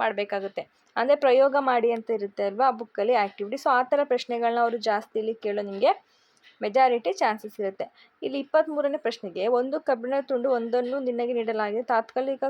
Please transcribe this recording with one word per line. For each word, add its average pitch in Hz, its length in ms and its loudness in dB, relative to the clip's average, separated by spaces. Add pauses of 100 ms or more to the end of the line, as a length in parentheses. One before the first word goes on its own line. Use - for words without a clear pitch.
ಮಾಡ್ಬೇಕಾಗುತ್ತೆ. 202 680 -4 (280)
ಅಂದ್ರೆ 262 200 4
ಪ್ರಯೋಗ 269 420 6
ಮಾಡಿ 240 340 2
ಅಂತ 226 180 -4
ಇರುತ್ತೆ 202 340 -4
ಅಲ್ವಾ 202 220 0
ಆ 262 40 6
ಬುಕ್ಕಲ್ಲಿ 220 440 -2
ಆಕ್ಟಿವಿಟಿ. 202 420 -2
So 285 140 -2
ಆ 254 120 4
ಥರ 277 220 0
ಪ್ರಶ್ನೆಗಳನ್ನ 240 560 -2
ಅವರು 233 160 2
ಜಾಸ್ತಿ 214 420 -2
ಇಲ್ಲಿ 220 160 -2
ಕೇಳೋ 208 280 -4
ನಿಮ್ಗೆ 202 420 0 (580)
ಮೆಜಾರಿಟಿ 233 500 2
ಚಾನ್ಸಸ್ 214 480 -4
ಇರುತ್ತೆ. - 520 -8 (100)
ಇಲ್ಲಿ 269 160 -6
ಇಪ್ಪತ್ಮೂರನೇ 294 580 0
ಪ್ರಶ್ನೆಗೆ, 185 500 -6
ಒಂದು 254 340 0
ಕಬ್ಬಿಣ 254 400 -2
ತುಂಡು 262 300 -2
ಒಂದನ್ನು 240 480 -2
ನಿನಗೆ 240 340 -2
ನೀಡಲಾಗಿದೆ, 220 500 -2
ತಾತ್ಕಾಲಿಕ 254 680 -2